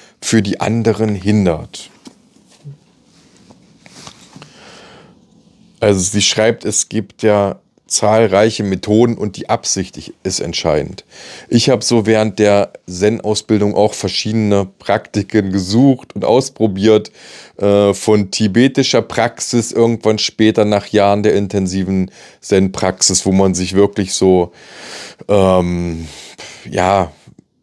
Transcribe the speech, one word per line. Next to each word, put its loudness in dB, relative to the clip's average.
für 2
die -4
anderen -2
hindert. -2
Also 2
sie -2
schreibt, 0
es -4
gibt -8
ja 2
zahlreiche 2
Methoden 2
und -8
die -12
Absicht -4
ich-, -16
ist -6
entscheidend. -4
Ich 0
habe 0
so 2
während 0
der 2
Zen-Ausbildung -2
auch 2
verschiedene -2
Praktiken -2
gesucht 0
und -6
ausprobiert, 0
äh, 2
von 0
tibetischer 0
Praxis -4
irgendwann 0
später 2
nach 0
Jahren 2
der 2
intensiven -2
Zen-Praxis, 0
wo 2
man 2
sich -4
wirklich 0
so, 2
ähm, 0
ja, 0